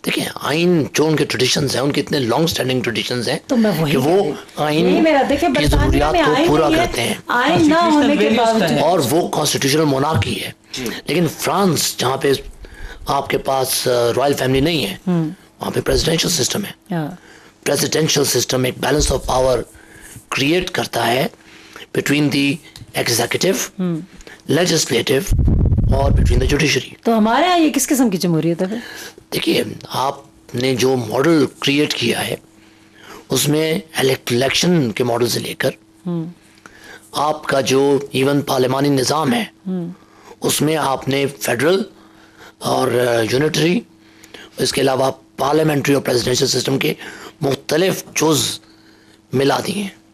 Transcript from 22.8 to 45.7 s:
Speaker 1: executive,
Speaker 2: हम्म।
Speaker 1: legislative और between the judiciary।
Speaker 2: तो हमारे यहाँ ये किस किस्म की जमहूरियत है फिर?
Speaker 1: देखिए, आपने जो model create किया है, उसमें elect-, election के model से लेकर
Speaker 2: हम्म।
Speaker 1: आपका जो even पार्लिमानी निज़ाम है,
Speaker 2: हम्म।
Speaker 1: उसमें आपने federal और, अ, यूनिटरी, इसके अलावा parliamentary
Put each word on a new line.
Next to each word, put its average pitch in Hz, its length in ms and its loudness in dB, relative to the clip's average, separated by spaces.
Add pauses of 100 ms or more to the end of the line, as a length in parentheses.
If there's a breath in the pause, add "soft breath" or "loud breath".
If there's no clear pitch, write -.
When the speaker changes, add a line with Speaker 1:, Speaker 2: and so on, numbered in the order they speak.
Speaker 1:
executive, 127 580 0 (240)
Speaker 2:
हम्म। 175 240 -2 (520 loud breath)
Speaker 1:
legislative 160 800 0 (580)
और 139 180 2
between - 260 4
the 127 100 2
judiciary। 147 580 -2
Speaker 2:
तो 233 80 2
हमारे 226 340 2
यहाँ 349 120 4
ये 311 100 4
किस 247 160 -2
किस्म 254 240 2
की 185 80 -2
जमहूरियत 165 440 0
है 185 60 0
फिर? 220 140 -6 (520 loud breath)
Speaker 1:
देखिए, - 420 -2 (140)
आपने 131 840 -4
जो 127 200 2
model 131 520 2 (140)
create 143 320 0
किया 113 260 -2
है, 110 220 -6 (880 loud breath)
उसमें 151 520 0 (200)
elect-, 131 300 0
election 135 600 2
के 127 120 -2
model 120 240 0
से 113 120 -2
लेकर 165 340 -4 (320)
Speaker 2:
हम्म। 170 260 -6 (840 loud breath)
Speaker 1:
आपका 143 460 -2
जो 135 540 2
even 135 280 0
पार्लिमानी 135 460 0
निज़ाम 143 440 0
है, 233 200 -4 (140)
Speaker 2:
हम्म। 180 260 -6 (480 loud breath)
Speaker 1:
उसमें 147 340 0
आपने 139 500 -2
federal 135 600 0 (760 loud breath)
और, 127 340 0
अ, 120 260 2
यूनिटरी, 151 600 0 (760 loud breath)
इसके 127 220 -2
अलावा 131 280 2
parliamentary 143 840 0